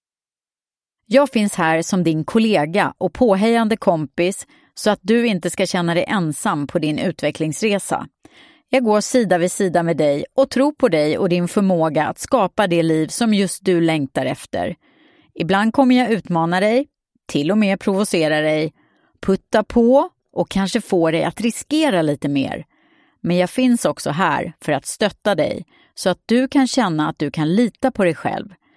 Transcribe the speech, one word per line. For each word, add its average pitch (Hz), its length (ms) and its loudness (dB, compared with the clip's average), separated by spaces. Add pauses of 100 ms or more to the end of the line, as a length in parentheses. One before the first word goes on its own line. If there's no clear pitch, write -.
(1160)
Jag 277 160 4
finns 208 240 0
här 165 280 0
som 180 220 0
din 156 200 0
kollega 185 760 0
och 185 140 -4
påhejande 226 640 2
kompis 170 680 -2 (280)
så - 160 -2
att 202 120 0
du 233 240 2
inte 185 240 -2
ska 190 160 -2
känna 170 280 0
dig 170 140 2
ensam 165 580 -2
på - 120 -6
din 151 200 -2
utvecklingsresa. 160 1080 -4 (640)
Jag 254 160 2
går 214 160 2
sida 202 380 2
vid 175 140 0
sida 175 300 0
med 165 140 0
dig 143 280 0 (100)
och 269 160 0
tror 277 220 0
på 262 160 0
dig 151 300 0
och 190 100 0
din 175 200 0
förmåga 160 580 0
att - 120 -6
skapa 208 480 0
det 170 160 2
liv 160 240 0
som 214 280 -2
just 196 300 -2
du 175 160 2
längtar 156 460 -2
efter. 95 500 -6 (580)
Ibland 196 380 0
kommer 254 220 4
jag 247 160 2
utmana 170 500 0
dig, 233 260 2 (420)
till 147 220 0
och 208 80 2
med 196 220 2
provocera 175 600 0
dig, 156 320 0 (480)
putta - 440 -2
på 262 460 2 (220)
och - 180 -4
kanske 196 300 -2
få 165 300 0
dig 156 140 0
att 160 160 -6
riskera 240 600 0
lite 147 260 -2
mer. 143 360 -4 (560)
Men 175 160 0
jag 180 140 0
finns 254 340 2
också 151 260 -4
här 156 500 -2
för - 120 -2
att 135 140 -4
stötta - 480 -2
dig - 320 -2 (280)
så - 160 -2
att 180 160 -4
du 254 220 2
kan 269 180 2
känna 165 420 0
att 160 100 -8
du 147 120 -4
kan 156 240 -2
lita 240 360 0
på 208 140 0
dig 165 100 2
själv. - 340 -6 (280)